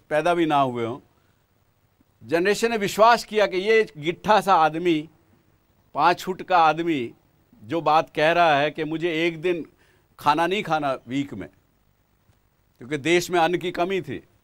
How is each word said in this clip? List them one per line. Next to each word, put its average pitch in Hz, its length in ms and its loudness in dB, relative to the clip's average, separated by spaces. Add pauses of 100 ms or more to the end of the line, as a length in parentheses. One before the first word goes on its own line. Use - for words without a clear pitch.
पैदा 156 240 2
भी 170 120 2
ना 151 160 2
हुए 120 240 -2
हों, 127 140 -6 (1200)
जनरेशन 202 480 0
ने 233 60 -2
विश्वास 214 460 4
किया 208 240 0
कि 180 100 -4
ये 214 280 2 (120)
गिट्ठा 175 440 0
सा 190 140 2
आदमी, 160 540 0 (840)
पाँच 165 300 0
फुट 185 180 -8
का 180 160 0
आदमी 160 560 0 (500)
जो 151 180 -4
बात 156 340 2
कह 156 160 2
रहा 165 280 4
है 151 120 0
कि 160 120 -8
मुझे 160 300 -4 (140)
एक 160 140 -6
दिन 170 240 -4 (540)
खाना 156 280 2
नहीं 196 160 -2
खाना 151 340 -2 (100)
वीक 139 260 -6
में 90 160 -14 (1300)
क्योंकि 127 200 -8
देश 165 340 0
में 180 80 2
अन्न 170 180 2
की 175 140 -6
कमी 180 300 -4
थी, 127 220 -12 (200)